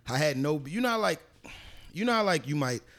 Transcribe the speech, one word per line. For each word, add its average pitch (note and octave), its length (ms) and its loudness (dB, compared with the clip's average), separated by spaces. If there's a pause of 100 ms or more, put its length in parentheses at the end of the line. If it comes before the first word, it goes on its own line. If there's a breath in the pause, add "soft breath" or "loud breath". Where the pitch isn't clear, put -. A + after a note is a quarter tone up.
I B2 80 0
had D3 200 2
no, D3 280 0
you F3+ 160 -4
know B3+ 80 2
how, A3+ 100 0
like, F#3 200 0 (760 loud breath)
you F#3+ 100 -4
know A#3+ 100 2
how, A3 100 4
like, E3 240 2
you D3 80 0
might B2+ 260 0 (180 soft breath)